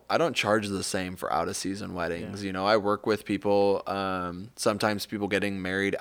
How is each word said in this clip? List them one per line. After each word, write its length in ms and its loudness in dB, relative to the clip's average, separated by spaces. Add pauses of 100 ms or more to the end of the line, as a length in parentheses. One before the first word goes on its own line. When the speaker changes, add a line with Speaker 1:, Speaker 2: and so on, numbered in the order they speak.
Speaker 1:
I 80 4
don't 180 0
charge 320 2
the 160 -2
same 320 -4
for 160 -4
out 160 0
of 80 -4
season 380 -6
weddings, 500 -4
Speaker 2:
Yeah. 40 -4
Speaker 1:
you 60 -4
know, 120 -2
I 100 6
work 300 2
with 180 2
people, 640 4
um, 680 -4
sometimes 480 0
people 240 -4
getting 320 0
married 400 0